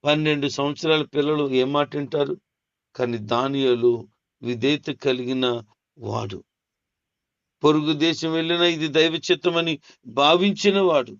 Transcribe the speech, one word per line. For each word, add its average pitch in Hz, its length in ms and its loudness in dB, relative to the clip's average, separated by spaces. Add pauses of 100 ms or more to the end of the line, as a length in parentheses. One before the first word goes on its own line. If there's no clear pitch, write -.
పన్నెండు 151 520 0
సంవత్సరాల 147 460 0 (120)
పిల్లలు 147 300 0 (160)
ఏం 131 160 0
మాట 143 120 2 (100)
వింటారు? 143 360 -2 (600)
కానీ 120 240 -2 (140)
దానియేలు 123 600 2 (560)
విధేయత 135 380 -2 (180)
కలిగిన 127 400 -2 (640)
వాడు. 107 300 -6 (1200)
పొరుగు 151 300 4 (140)
దేశం 160 300 -4
వెళ్ళినా 170 280 0 (120)
ఇది 156 100 -4 (100)
దైవ 160 180 2 (120)
చిత్తమని 170 460 0 (480)
భావించిన 196 580 4 (100)
వాడు. 139 300 0